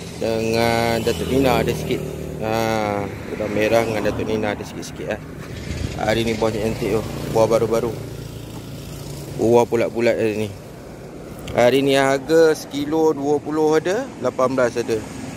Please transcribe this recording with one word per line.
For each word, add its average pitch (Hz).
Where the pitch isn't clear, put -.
dengan 113
Datuk 113
Nina 127
ada 117
sikit. -
Ha, 110
udang 104
merah 110
dengan 107
Datuk 107
Nina 107
ada 101
sikit-sikit, -
eh. 104
Hari 113
ni 113
buah 110
cantik 110
tu, 104
buah 113
baru-baru. 113
Buah 120
bulat-bulat 113
hari 110
ni. 104
Hari 123
ni 139
harga 139
sekilo 151
dua 143
puluh 156
ada, 190
lapan 127
belas 120
ada. 113